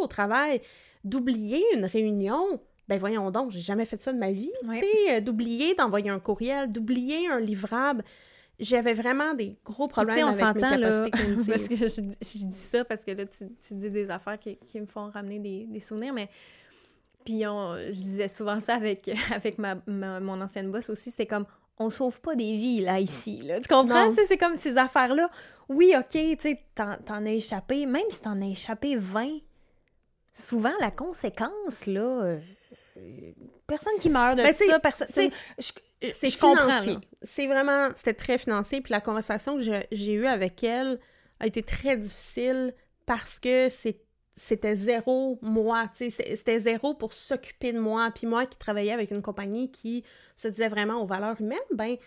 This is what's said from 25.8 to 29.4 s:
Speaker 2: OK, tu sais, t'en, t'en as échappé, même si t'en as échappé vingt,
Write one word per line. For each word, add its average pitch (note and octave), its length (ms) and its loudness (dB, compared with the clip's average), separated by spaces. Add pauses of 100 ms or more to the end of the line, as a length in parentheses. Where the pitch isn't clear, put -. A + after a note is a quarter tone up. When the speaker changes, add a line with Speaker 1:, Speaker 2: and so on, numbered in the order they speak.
Speaker 2:
OK, B3+ 120 -2
tu D#4+ 280 0
sais, D4+ 200 0 (180)
t'en, G#3 280 -4
t'en G#3+ 220 -6
as G#3+ 60 -2
échappé, A3+ 540 -2
même C4+ 240 0
si - 100 -6
t'en G3+ 200 -4
as G3 60 -2
échappé A3 480 -4
vingt, A3 440 -2 (920)